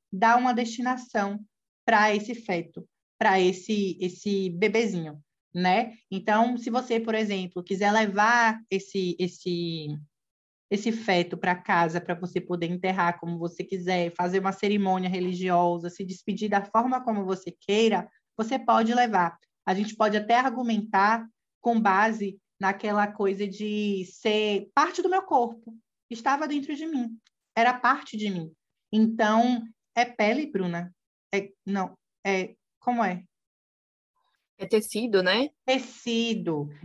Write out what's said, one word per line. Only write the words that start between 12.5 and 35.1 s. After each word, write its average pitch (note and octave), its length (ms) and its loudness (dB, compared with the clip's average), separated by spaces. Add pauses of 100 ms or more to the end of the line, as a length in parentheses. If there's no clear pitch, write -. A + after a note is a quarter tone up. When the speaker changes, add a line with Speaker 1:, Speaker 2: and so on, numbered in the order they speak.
Speaker 1:
enterrar F3+ 480 -2
como E3+ 200 -6
você E3+ 260 -8
quiser, F3 500 -2
fazer F3+ 240 0
uma F#3+ 140 -2
cerimônia F#3+ 580 0
religiosa, F3+ 800 0
se G3 140 -12
despedir F#3 440 -6
da G3+ 140 0
forma B3 400 0
como G#3+ 220 -2
você F#3 360 -6
queira, G#3 480 2 (280)
você A3+ 220 -2
pode A3+ 360 2
levar. G#3+ 420 2 (300)
A F#3+ 80 2
gente G#3 200 -2
pode G#3+ 220 2
até G#3+ 200 2
argumentar A3+ 920 2 (340)
com A#3 200 2
base G#3 580 2 (200)
naquela G#3 480 0
coisa G3+ 420 -2
de G#3 560 -4
ser G#3+ 720 -2
parte D#4+ 260 2
do F4+ 80 2
meu F#4+ 140 0
corpo, A#3 520 -2 (360)
estava C#4 360 -2
dentro C#4+ 300 -4
de D#4 100 -8
mim, C4+ 220 -2 (480)
era A#3+ 160 4
parte C4 460 0
de G#3 100 -2
mim. E3 240 -6 (400)
Então, A3 720 4 (340)
é A#3+ 80 4
pele, A#3+ 420 0
Bruna? F3+ 480 -4 (400)
É, G3 160 -4 (140)
não, F#3+ 300 -4 (320)
é, F#3+ 280 -2 (240)
como A#3+ 240 -2
é? F3+ 220 -2 (1300)
Speaker 2:
É G3 80 -8
tecido, G#3+ 560 0